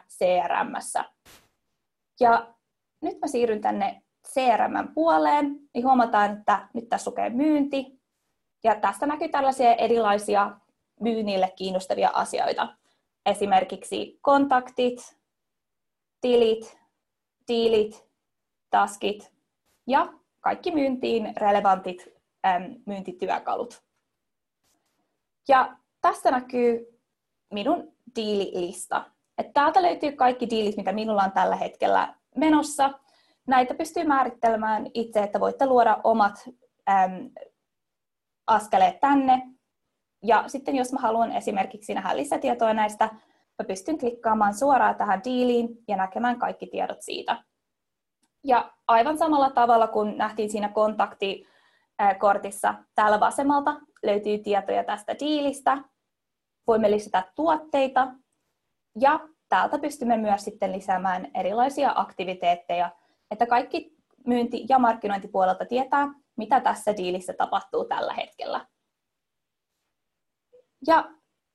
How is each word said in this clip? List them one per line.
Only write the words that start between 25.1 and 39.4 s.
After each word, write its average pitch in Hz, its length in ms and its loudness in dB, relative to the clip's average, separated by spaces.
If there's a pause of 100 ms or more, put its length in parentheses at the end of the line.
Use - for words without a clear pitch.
Ja 262 280 4 (260)
tässä 349 300 2
näkyy 240 680 0 (540)
minun 220 400 -2 (220)
diililista. 202 920 -4 (320)
Et - 160 -8
täältä 311 280 4
löytyy 302 300 0
kaikki 254 380 0
diilit, 214 280 -2
mitä 190 140 -4
minulla 214 320 0
on 190 80 0
tällä 185 240 0
hetkellä 180 600 0 (200)
menossa. 285 640 2 (480)
Näitä 254 260 2
pystyy 330 300 -4
määrittelemään 233 920 0
itse, 226 260 -2
että 202 200 -2
voitte 196 260 0
luoda 240 380 4
omat, 220 460 2 (400)
äm, 190 420 0 (1160)
askeleet 202 520 2
tänne. 269 420 4 (800)